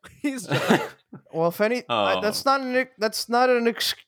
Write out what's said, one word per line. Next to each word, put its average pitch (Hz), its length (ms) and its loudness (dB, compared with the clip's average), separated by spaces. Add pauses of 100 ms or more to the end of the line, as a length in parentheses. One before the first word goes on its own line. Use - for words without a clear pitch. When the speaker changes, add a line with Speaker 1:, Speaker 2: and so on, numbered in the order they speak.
Speaker 1:
<laughs> - 140 -20
He's 269 320 -6
Speaker 2:
<laughs> - 60 0 (760)
Speaker 3:
Well, 165 140 2
if 170 140 -4
any, 226 160 0 (120)
I, 190 260 2
Speaker 2:
Oh. 190 60 -2
Speaker 3:
that's 208 240 -2
not 269 160 2
an 254 140 -4
ex-, 254 240 -2
that's 220 300 -4
not 247 200 4
an 240 180 2
ex-, - 280 -2 (120)